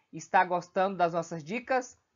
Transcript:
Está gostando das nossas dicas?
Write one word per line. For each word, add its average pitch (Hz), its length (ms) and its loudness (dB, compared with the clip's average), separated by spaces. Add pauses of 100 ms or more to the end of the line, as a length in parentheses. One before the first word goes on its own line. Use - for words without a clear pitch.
(120)
Está 185 320 2
gostando 180 520 0
das 170 160 4
nossas 165 320 -4
dicas? 247 520 -2 (200)